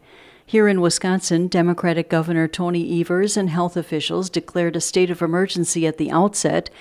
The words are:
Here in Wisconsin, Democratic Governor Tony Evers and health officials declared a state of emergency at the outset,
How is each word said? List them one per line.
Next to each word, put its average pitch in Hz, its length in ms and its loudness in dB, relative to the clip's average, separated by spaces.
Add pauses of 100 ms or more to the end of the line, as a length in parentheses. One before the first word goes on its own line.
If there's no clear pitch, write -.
(440)
Here 214 220 4
in 196 140 4
Wisconsin, 180 680 0
Democratic 170 640 0
Governor 160 380 0
Tony 175 520 -2
Evers 185 360 0
and 190 120 0
health 175 280 -2
officials 165 520 -4
declared 170 460 -2
a 170 60 -4
state 180 280 0
of 175 140 -4
emergency 170 640 0
at 156 120 -2
the 151 120 -2
outset, 170 580 0 (120)